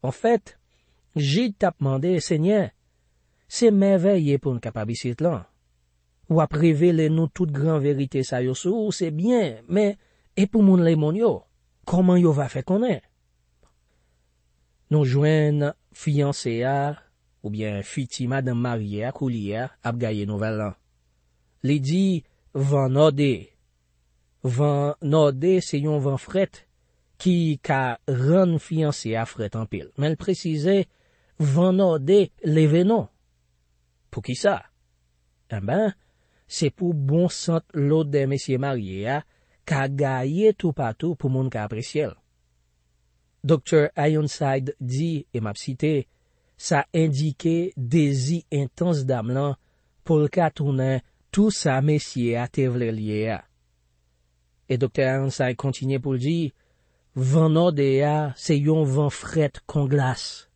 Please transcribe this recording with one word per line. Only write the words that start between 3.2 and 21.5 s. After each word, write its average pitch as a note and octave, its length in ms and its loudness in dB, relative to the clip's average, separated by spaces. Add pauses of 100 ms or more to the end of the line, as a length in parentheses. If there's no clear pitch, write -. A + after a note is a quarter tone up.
se A#3 220 4
mèvèye F#3+ 720 4
pou C#3 120 -2
nou A#2+ 80 -4
kapab A2 300 -6
isit A#2 320 -6
lan. D3+ 240 -2 (840)
Ou D#3+ 140 4
ap D3+ 120 0
revele D#3+ 560 4
nou D#3+ 180 2
tout E3 240 -4
gran D3 280 0
verite C3+ 440 0
sa B2+ 180 -4
yo B2+ 140 -2
sou, G#3+ 360 -2
se E3+ 200 -4
byen, E3+ 560 0
men, G3+ 280 2 (400)
e G3+ 120 2
pou G#3+ 160 4
moun F#3 200 8
lemonn D#3+ 320 2
yo, G3+ 300 0 (400)
kòman F3+ 340 4
yo E3+ 140 4
va C3+ 160 -2
fè C3+ 140 -8
konnen?" G3+ 380 0 (1900)
Nou D3+ 160 4
jwenn D3 640 2 (260)
fiyanse C#3+ 640 -2 (100)
a, C#3 240 -2 (520)
oubyen G#2 400 -6
fiti B2+ 440 -6
madanm A#2+ 320 -2
marye G#2+ 460 -4
a C3+ 80 -6
kou C3 180 -4
li G#2 240 -6
a, B2 80 -6 (160)
ap A#2+ 200 -6
gaye G#2+ 280 -4
nouvèl G#2+ 320 -4
lan. G2+ 140 -6 (880)